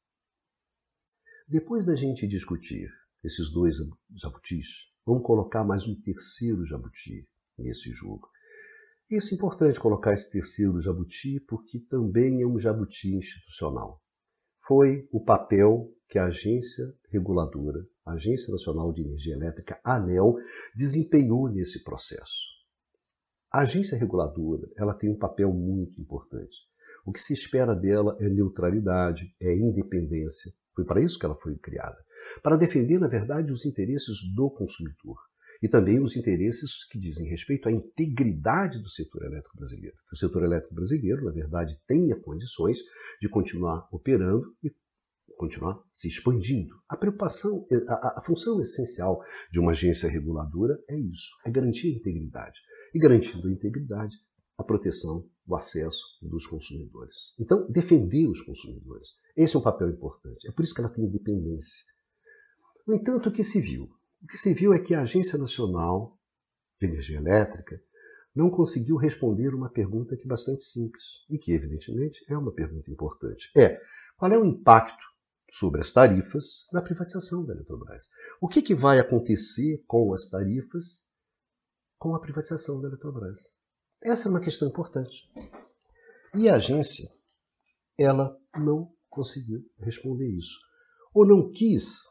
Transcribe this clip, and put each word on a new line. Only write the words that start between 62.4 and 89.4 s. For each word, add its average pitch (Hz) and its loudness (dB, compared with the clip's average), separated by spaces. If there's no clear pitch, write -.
No 214 2
entanto, 240 0
o - -2
que 214 -2
se 208 0
viu? 65 -6
O - -20
que - -18
se 185 2
viu 196 6
é 170 6
que - 0
a 151 2
Agência 170 0
Nacional 98 -2
de 98 0
Energia 76 -4
Elétrica 92 0
não 170 6
conseguiu 156 2
responder 131 0
uma 127 -6
pergunta 113 -4
que - -16
é 131 -12
bastante - -4
simples - -10
e 151 -4
que, - -2
evidentemente, 80 -4
é 147 -4
uma 139 -4
pergunta 78 -8
importante. - -10
É, - 10
qual 185 2
é 226 6
o 220 6
impacto - 8
sobre 80 -2
as - -4
tarifas 123 6
da 175 0
privatização 175 -6
da 110 -8
Eletrobras? - -14
O 180 -2
que 294 4
que 202 2
vai 135 8
acontecer 123 0
com 113 2
as 92 -6
tarifas 123 -6
com 165 -4
a 160 -4
privatização 147 -8
da 139 -8
Eletrobras? 123 -10
Essa 233 -2
é - 0
uma 175 2
questão 151 -2
importante. - -8
E 220 6
a 165 8
agência, 127 0
ela 135 4
não 151 -2
conseguiu 120 -8